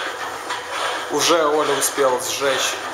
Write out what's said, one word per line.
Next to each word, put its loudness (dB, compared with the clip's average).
уже 4
Оля 2
успела 2
сжечь. 0